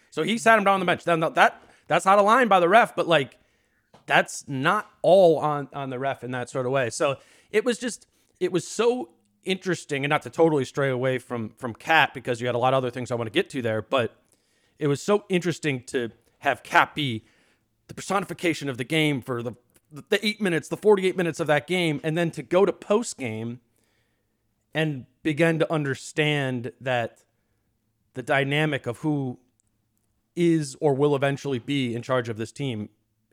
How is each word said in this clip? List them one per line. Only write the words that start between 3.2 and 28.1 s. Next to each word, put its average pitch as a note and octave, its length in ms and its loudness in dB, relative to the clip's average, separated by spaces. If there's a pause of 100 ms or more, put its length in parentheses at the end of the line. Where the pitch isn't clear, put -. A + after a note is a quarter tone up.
that's - 420 0
not D#3 420 -2 (120)
all E3 360 6
on, C#3+ 340 -2
on C#3 180 -8
the B2+ 100 -8
ref C3+ 240 -6
in B2+ 80 -8
that B2 180 -8
sort C3 160 -4
of B2+ 60 -2
way. B2+ 180 0
So C#3+ 280 -2 (340)
it G#3+ 120 2
was A#3+ 140 -2
just, - 300 -8 (320)
it F3+ 100 0
was F3 160 -2
so A#3+ 440 -2 (340)
interesting, E3+ 600 -4
and D3 60 -4
not D3+ 120 0
to A#2+ 80 -14
totally D#3 340 2
stray C#3 260 -2
away B2+ 280 -2
from, A#2 320 -8
from A#2 240 -10
Cat, D#3 380 2
because A#2+ 280 -6
you B2 80 -2
had A#2+ 80 -2
a - 20 -2
lot B2+ 160 2
of C3+ 40 2
other B2+ 120 -2
things B2 220 -8
I - 20 -2
want A2+ 140 -6
to G2+ 40 -12
get F3+ 180 0
to C3 120 -6
there, A2 200 -2
but A#2+ 340 -2 (640)
it D3+ 80 0
was C#3+ 120 0
so G#3 280 0
interesting D#3 560 -2
to A#2+ 260 -4 (280)
have C3+ 260 -2
Cat - 320 2
be B2+ 260 -4 (640)
the - 80 -18
personification E3+ 760 -4
of A#2+ 100 -6
the B2+ 60 -6
game D3+ 380 0
for A#2+ 220 -6
the, A#2 80 -8 (400)
the G3+ 340 -2
eight G#3 140 -2
minutes, E3 260 0
the D#3+ 100 -6
forty-eight F#3+ 400 4
minutes E3+ 220 -2
of D#3+ 80 -4
that D3 220 0
game, E3+ 340 0
and D#3+ 160 -4
then E3+ 140 -2
to D3+ 100 -12
go F#3 240 2
to F3+ 60 0
post - 440 -4
game A#2 440 -8 (1160)
and D3+ 320 -4 (160)
begin D#3+ 380 0
to D3+ 120 0
understand C#3 1080 -2
that B2 420 -4 (920)